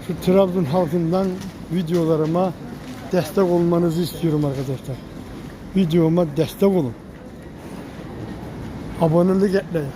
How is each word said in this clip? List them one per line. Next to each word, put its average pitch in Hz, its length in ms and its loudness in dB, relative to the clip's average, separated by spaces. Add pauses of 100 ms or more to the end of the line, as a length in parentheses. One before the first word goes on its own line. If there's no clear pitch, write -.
Şu 180 60 -6 (140)
Trabzon 185 380 4
halkından 175 600 2 (460)
videolarıma 165 800 2 (600)
destek 185 320 2
olmanızı 170 580 4
istiyorum 151 420 0
arkadaşlar. 135 520 -4 (800)
Videoma 170 500 4 (100)
destek 160 320 2
olun. 160 240 2 (2000)
Abonelik 185 540 4
ekleyin. 160 420 -2